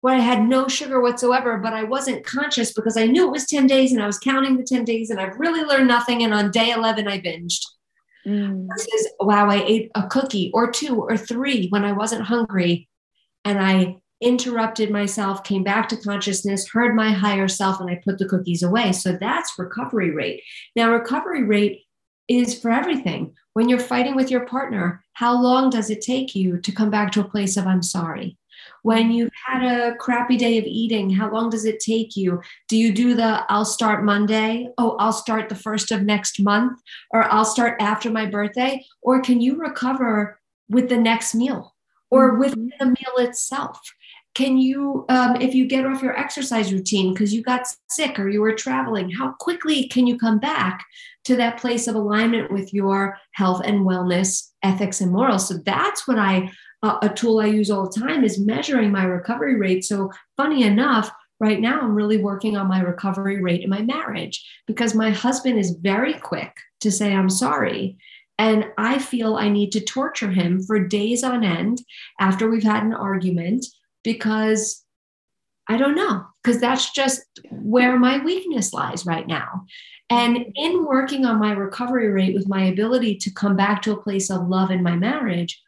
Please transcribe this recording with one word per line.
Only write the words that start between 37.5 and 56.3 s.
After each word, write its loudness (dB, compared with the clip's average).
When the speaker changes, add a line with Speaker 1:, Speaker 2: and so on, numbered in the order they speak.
Speaker 1:
after 0
my 0
birthday"? -2
Or 4
can 4
you 2
recover -2
with 2
the 2
next 2
meal? -2
Or 8
Speaker 2:
Mm-hmm. 2
Speaker 1:
within 0
the 0
meal 0
itself? -4
Can 2
you, 0
um, 4
if 0
you 4
get 0
off -4
your -2
exercise -2
routine 0
'cause 0
you -2
got -2
sick -4
or -2
you 0
were 2
traveling, -4
how -6
quickly -2
can 2
you 2
come 2
back -2
to 2
that 0
place -2
of -2
alignment 0
with -4
your 0
health 0
and 2
wellness, 0
ethics 0
and 2
morals? 2
So -4
that's -2
what 0
I, 2